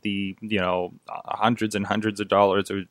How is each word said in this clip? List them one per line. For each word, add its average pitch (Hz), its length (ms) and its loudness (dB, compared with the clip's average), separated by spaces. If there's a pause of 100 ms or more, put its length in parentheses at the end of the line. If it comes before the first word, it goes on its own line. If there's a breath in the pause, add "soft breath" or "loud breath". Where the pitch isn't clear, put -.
the, 98 400 -4
you 107 180 -2
know, 90 340 -2 (140)
uh, - 300 -8
hundreds 110 380 0
and 98 100 -2
hundreds 104 340 -2
of 101 80 -4
dollars 98 440 4
it - 20 -6
would, 98 180 -6